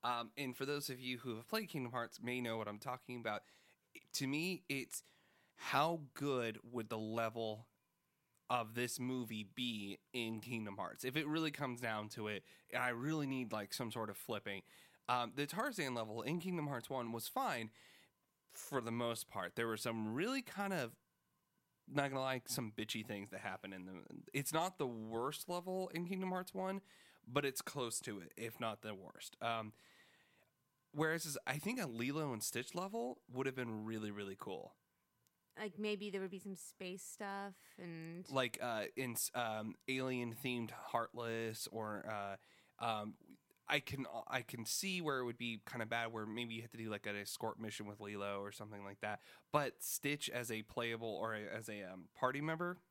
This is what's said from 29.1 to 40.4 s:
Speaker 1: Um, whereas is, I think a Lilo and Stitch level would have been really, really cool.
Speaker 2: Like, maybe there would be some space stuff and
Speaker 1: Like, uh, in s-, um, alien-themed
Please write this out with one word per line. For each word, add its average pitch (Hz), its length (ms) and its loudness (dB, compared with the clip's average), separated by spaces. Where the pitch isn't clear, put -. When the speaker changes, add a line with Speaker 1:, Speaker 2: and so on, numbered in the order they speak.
Speaker 1:
Um, 113 320 2
whereas 160 340 4
is, 143 200 -2
I 143 120 2
think 233 220 0
a 180 60 2
Lilo 135 460 2
and 110 100 -2
Stitch - 320 -2
level 220 440 0
would 131 140 2
have 131 100 0
been 113 280 -2
really, 110 260 0
really 101 280 -4
cool. - 360 -6
Speaker 2:
Like, 202 200 -4
maybe 208 320 0
there 190 100 0
would 190 100 -2
be 190 80 -6
some 190 180 -6
space 185 460 -8
stuff 196 520 -6
and 170 520 -6
Speaker 1:
Like, 131 300 4
uh, 113 240 2
in 127 160 0
s-, - 220 0
um, 110 400 0
alien-themed 123 840 2